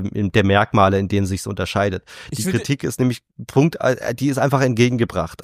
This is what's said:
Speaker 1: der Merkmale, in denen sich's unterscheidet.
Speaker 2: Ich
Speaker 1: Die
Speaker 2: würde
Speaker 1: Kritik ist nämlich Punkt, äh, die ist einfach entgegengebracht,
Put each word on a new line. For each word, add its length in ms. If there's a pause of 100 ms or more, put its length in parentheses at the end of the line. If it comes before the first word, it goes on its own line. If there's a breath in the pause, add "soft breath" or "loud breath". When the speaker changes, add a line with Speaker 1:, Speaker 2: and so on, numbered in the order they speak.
(300)
Speaker 1:
der 140
Merkmale, 540
in 100
denen 180
sich's 200
unterscheidet. 560 (280 loud breath)
Speaker 2:
Ich 80
Speaker 1:
Die 80
Speaker 2:
würde 140
Speaker 1:
Kritik 220
ist 160
nämlich 220 (260)
Punkt, 320
äh, 360
die 140
ist 100
einfach 240
entgegengebracht, 800